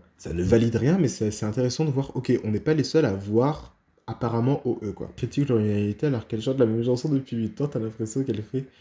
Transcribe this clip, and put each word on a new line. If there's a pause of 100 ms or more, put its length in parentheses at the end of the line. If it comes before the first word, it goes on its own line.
(180)
Ça
ne
valide
rien,
mais
c'est,
c'est
intéressant
de
voir,
ok, (100)
on
n'est
pas
les
seuls
à
voir (300)
apparemment
O
E,
quoi.
Critique
l'originalité
alors
qu'elle
chante
la
même
chanson
depuis
huit
ans,
t'as
l'impression
qu'elle
fait (160)